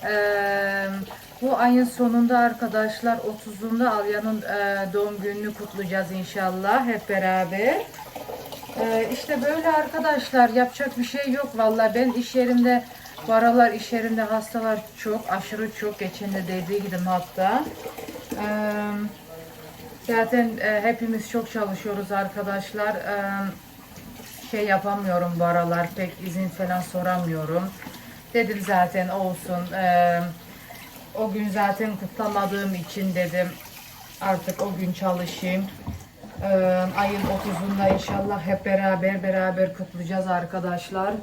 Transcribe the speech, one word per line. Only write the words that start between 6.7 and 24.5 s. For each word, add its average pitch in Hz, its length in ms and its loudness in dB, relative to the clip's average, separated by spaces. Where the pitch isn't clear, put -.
hep 220 240 -2
beraber. 190 720 2
Ee, 226 340 2
işte 254 280 -2
böyle 320 300 2
arkadaşlar, 302 760 4
yapacak 247 480 0
bir 247 60 0
şey 277 280 -2
yok 262 260 -2
vallahi. 220 380 4
Ben 247 160 4
iş 240 240 -2
yerinde, 247 480 6
bu 226 60 4
aralar 233 380 8
iş 220 220 -4
yerinde 226 280 0
hastalar 220 580 0
çok, 220 320 -4
aşırı 214 440 -2
çok. 208 260 -4
Geçen 196 340 -4
de 185 140 -4
dediydim 185 580 -2
hatta. 185 580 2
Ee, 208 140 -4
zaten, 233 420 4
e, 208 220 2
hepimiz 226 460 0
çok 226 220 -2
çalışıyoruz 202 600 -4
arkadaşlar. 196 840 -2
Ee, 202 260 -4